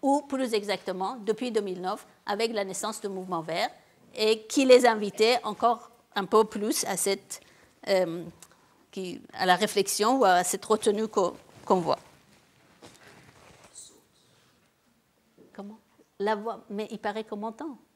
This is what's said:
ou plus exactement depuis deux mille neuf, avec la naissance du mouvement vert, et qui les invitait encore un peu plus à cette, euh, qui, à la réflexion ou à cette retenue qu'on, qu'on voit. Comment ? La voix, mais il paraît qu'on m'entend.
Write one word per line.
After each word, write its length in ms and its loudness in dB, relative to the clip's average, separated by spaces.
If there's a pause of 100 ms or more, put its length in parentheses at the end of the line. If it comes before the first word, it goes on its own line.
ou 200 2
plus 320 -4
exactement 680 -4
depuis 300 -4
deux 100 0
mille 200 -8
neuf, 240 -6 (200)
avec 280 -2
la 100 -2
naissance 380 -8
du 80 -8
mouvement 320 -6
vert, 280 -4 (460)
et 280 0
qui 220 2
les 200 8
invitait 580 2
encore 480 -2 (240)
un 100 -2
peu 180 4
plus 420 -4
à 100 -4
cette, 460 -4 (460)
euh, 360 0 (680)
qui, 280 -10 (140)
à 120 -4
la 100 8
réflexion 640 2
ou 60 6
à 180 6
cette 200 -4
retenue 440 2
qu'on, 260 0 (320)
qu'on 120 4
voit. 220 0 (3500)
Comment ? 240 -16 (400)
La 160 0
voix, 340 -8
mais 220 -8
il 80 -12
paraît 240 -6
qu'on 140 -12
m'entend. 400 -10 (180)